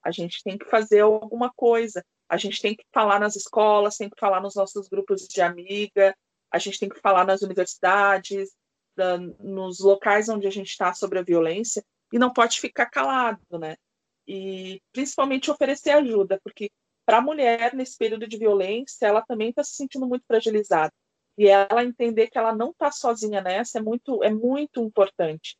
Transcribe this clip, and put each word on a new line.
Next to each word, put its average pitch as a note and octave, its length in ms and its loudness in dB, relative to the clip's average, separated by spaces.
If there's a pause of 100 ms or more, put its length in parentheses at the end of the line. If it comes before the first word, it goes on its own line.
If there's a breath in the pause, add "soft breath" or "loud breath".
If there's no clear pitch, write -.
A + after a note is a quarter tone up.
A E3 80 -2
gente F3 320 -8
tem G3 120 -8
que - 100 -14
fazer G#3+ 340 4
alguma G#3+ 520 0
coisa. A#3 520 0 (240)
A E3+ 80 -2
gente G3 240 -6
tem G#3+ 160 -4
que - 160 -20
falar G#3 260 2
nas G#3 160 -2
escolas, G#3 640 2
tem G3+ 120 -8
que - 120 -16
falar G3 200 0
nos G3 140 -10
nossos G3 340 -4
grupos F#3+ 380 -4
de - 140 -6
amiga, G3 760 0 (360)
a E3+ 80 0
gente G3 200 -6
tem G3 100 -4
que - 120 -16
falar G3 240 4
nas G3 180 0
universidades, G3 1080 0 (460)
da, F3+ 220 0
nos F#3 640 -10
locais G3+ 480 4
onde G#3 180 -4
a G3 40 0
gente G3 260 -10
tá F#3 180 -2
sobre F#3+ 240 -4
a F3+ 40 -4
violência, F3 600 0 (300)
e A#3 60 0
não B3 140 2
pode A#3 280 2
ficar B3 260 -4
calado, B3+ 720 -4
né? D#3 180 -10 (500)
E F#3+ 540 -10 (120)
principalmente C4+ 580 -2
oferecer C#4+ 400 -2
ajuda, G#3+ 520 2
porque - 280 -12 (340)
pra A3+ 160 6
mulher, B3 540 0
nesse C4 220 -8
período A3 300 -4
de G#3+ 100 -12
violência, G#3 680 0
ela G#3 160 4
também A3+ 300 -6
tá D4 100 -4
se - 120 -8
sentindo C4+ 320 -8
muito B3 200 -4
fragilizada. G#3+ 640 0 (460)
E G#3 80 6
ela G3 380 6
entender A#3 440 0
que - 100 -4
ela A3+ 160 0
não A#3+ 180 -4
tá C#4+ 180 -2
sozinha G#3+ 520 -2
nessa G3 360 -4
é A3 40 -4
muito, A#3 420 -4
é G#3 60 4
muito B3 520 -2
importante. F3+ 760 -2